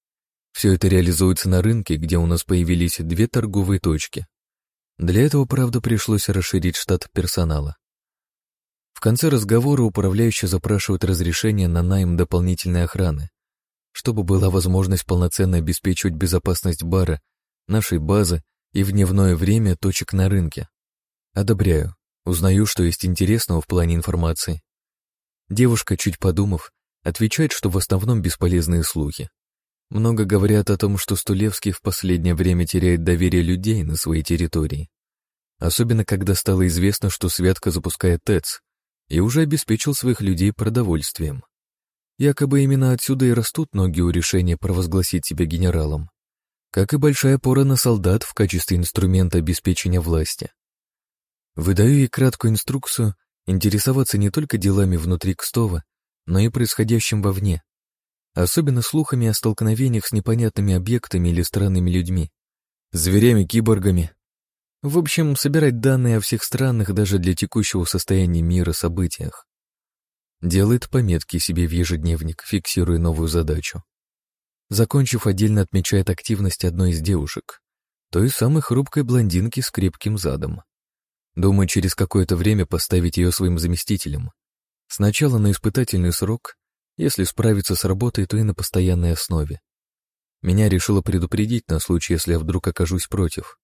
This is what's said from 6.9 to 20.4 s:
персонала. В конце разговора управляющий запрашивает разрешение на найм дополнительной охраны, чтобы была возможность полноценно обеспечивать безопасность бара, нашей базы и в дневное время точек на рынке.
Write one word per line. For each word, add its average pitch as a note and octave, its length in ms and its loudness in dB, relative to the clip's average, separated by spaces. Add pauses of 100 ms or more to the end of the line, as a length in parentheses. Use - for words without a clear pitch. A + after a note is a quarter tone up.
персонала. D#2 640 -2 (1200)
В - 60 -20
конце B2 280 0
разговора A#2+ 540 2
управляющий G#2+ 640 0
запрашивает F#2+ 580 -2
разрешение F#2 640 0
на E2+ 140 0
найм F2+ 340 2
дополнительной F2 680 0
охраны, E2+ 440 -2 (640)
чтобы G#2+ 300 -4
была F#2+ 260 2
возможность F#2 560 0
полноценно F2+ 540 2
обеспечивать F2 560 -2
безопасность F2 680 -2
бара, E2+ 380 0 (480)
нашей F#2 300 0
базы F2 440 0 (300)
и G2 100 0
в G2 100 -2
дневное F#2+ 440 2
время G2 400 2
точек - 380 -4
на F#2 160 2
рынке. F2+ 400 -2 (640)